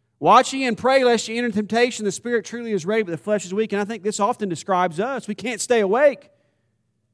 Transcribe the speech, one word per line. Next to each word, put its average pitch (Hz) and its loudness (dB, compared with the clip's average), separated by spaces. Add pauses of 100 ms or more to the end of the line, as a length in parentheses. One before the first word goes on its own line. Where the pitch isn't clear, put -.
(180)
Watch 214 4
ye 269 -4
and 233 0
pray, 262 4
lest 233 2
ye 226 -6
enter 240 -2
temptation. 214 -2
The 196 0
spirit 233 -4
truly 233 -8
is 180 -2
ready, 214 0
but 170 -8
the 165 -4
flesh 202 -2
is 180 -8
weak." 214 -2
And 202 -2
I 202 -4
think 214 -10
this 208 -4
often 214 -2
describes 180 -2
us. 254 -4
We 214 -8
can't 226 -6
stay 240 2
awake. 240 2 (840)